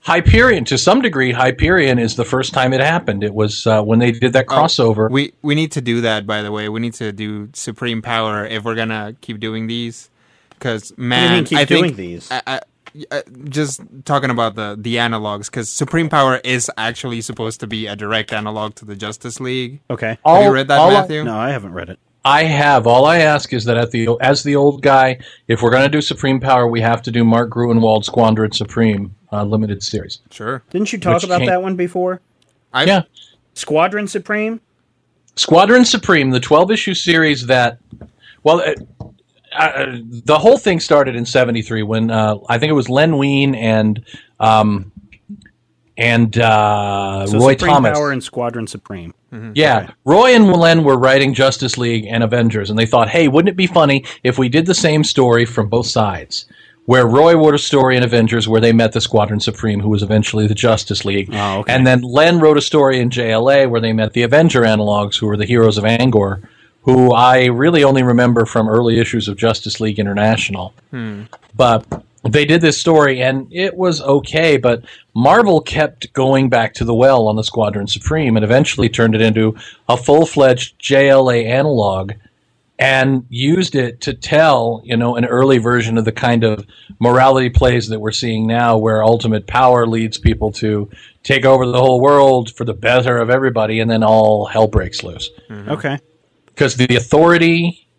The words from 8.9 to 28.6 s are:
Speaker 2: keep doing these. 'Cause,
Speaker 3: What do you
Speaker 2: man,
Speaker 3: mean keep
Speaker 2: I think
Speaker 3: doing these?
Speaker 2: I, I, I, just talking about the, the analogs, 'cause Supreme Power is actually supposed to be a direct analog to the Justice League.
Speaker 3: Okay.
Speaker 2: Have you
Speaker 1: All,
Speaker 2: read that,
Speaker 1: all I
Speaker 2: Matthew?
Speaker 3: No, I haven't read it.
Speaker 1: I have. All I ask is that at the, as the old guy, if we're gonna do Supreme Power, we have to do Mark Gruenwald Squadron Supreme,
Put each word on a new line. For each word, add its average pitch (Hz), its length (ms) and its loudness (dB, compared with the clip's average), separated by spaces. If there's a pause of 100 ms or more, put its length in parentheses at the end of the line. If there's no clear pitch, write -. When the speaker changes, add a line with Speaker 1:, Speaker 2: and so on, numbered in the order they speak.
Speaker 2:
keep 107 180 -14
doing 110 280 -8
these. 117 420 -12 (500)
'Cause, 113 320 -8
Speaker 3:
What - 60 -20
do 127 60 -10
you 120 60 -6
Speaker 2:
man, 123 260 0
Speaker 3:
mean 156 100 0
keep 151 140 -4
Speaker 2:
I 143 60 2
think 170 220 2
Speaker 3:
doing 131 100 -6
these? 87 340 -14
Speaker 2:
I, 127 160 -8
I, 131 140 -8 (500)
I, 139 100 -8 (260)
just 139 320 -6 (260)
talking 139 260 -2
about 113 240 -4
the, 104 240 -10
the 117 160 -6
analogs, 107 560 -6
'cause 117 180 -10
Supreme 160 400 -4
Power 135 340 0
is 123 340 -4
actually 117 440 -8
supposed 113 380 -10
to 117 80 -12
be 107 180 -8
a 104 100 -10
direct 107 380 -6
analog 107 420 -8
to - 100 -20
the 104 100 -16
Justice 107 440 -14
League. 127 420 -10 (100)
Speaker 3:
Okay. 120 160 -8
Speaker 2:
Have 110 100 -8
you - 20 -20 (280)
Speaker 1:
All, 202 40 4
Speaker 2:
read 135 180 0
that, 143 100 4
Speaker 1:
all 165 100 6
I 202 120 4
Speaker 2:
Matthew? 151 240 -6
Speaker 3:
No, 113 120 -6
I 123 140 -4
haven't 98 220 -10
read 87 160 -12
it. 92 100 -20 (260)
Speaker 1:
I 147 200 4
have. 143 420 2
All 123 180 6
I 170 140 4
ask 151 340 0
is 113 120 -6
that 117 120 0
at 117 140 -2
the, 117 280 -2
as 139 240 0
the 143 120 -2
old 139 260 2
guy, 131 380 2 (280)
if 113 140 -2
we're 117 80 2
gonna 135 200 4
do 147 120 -2
Supreme 135 380 -4
Power, 123 280 2
we 117 140 -2
have 113 220 -2
to 117 80 -8
do 117 120 0
Mark 117 280 2
Gruenwald 113 520 0
Squadron 110 480 0
Supreme, 104 640 -4 (180)